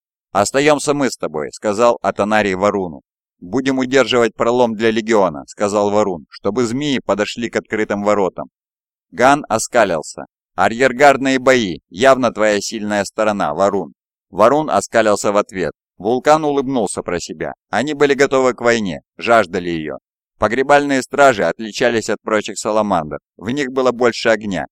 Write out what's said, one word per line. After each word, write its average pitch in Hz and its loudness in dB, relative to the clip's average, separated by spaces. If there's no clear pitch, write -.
«Остаёмся 147 0
мы 139 -2
с - -10
тобой», — 76 -8
сказал 107 0
Атанарий 101 0
Варуну. 92 -2
«Будем 131 -4
удерживать 127 2
пролом 120 0
для 113 0
легиона», — 104 0
сказал 104 -2
Варун, 101 0
«чтобы 113 -4
змеи 135 -2
подошли 107 -4
к - -6
открытым 107 -4
воротам». 98 -2
Ган 135 0
оскалился. 95 -2
«Арьергардные 127 2
бои — 123 0
явно 127 2
твоя 104 0
сильная 104 -4
сторона, 101 -2
Варун». 92 -2
Варун 127 4
оскалился 107 0
в 101 2
ответ. 92 -2
Вулкан 127 2
улыбнулся 135 -2
про 87 -4
себя. 78 -10
Они 127 -2
были 143 2
готовы 131 2
к - -14
войне, 110 0
жаждали 95 0
её. 78 -6
Погребальные 135 2
стражи 131 2
отличались 110 -2
от 104 -2
прочих 107 -4
саламандр. 98 -2
В 92 -10
них 135 -6
было 127 2
больше 117 0
огня, 104 -2